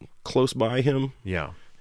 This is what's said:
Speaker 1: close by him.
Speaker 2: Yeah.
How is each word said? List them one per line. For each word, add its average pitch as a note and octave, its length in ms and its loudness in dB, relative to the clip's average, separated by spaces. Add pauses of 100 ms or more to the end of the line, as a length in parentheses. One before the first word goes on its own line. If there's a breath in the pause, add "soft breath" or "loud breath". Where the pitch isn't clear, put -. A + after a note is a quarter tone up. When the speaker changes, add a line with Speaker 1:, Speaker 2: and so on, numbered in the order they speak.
(240)
Speaker 1:
close C3+ 300 2
by A#2 280 0
him. C3+ 320 2 (100)
Speaker 2:
Yeah. F2 280 -2 (300 soft breath)